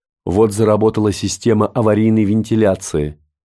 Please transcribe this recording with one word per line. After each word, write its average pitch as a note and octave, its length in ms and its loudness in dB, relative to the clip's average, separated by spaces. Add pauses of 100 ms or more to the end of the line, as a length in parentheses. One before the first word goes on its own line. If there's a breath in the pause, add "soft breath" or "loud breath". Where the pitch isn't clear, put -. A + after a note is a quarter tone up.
(260)
Вот G#2 260 2
заработала G#2+ 600 0
система G#2+ 540 -2
аварийной A2 580 0
вентиляции, G2+ 920 -2 (260)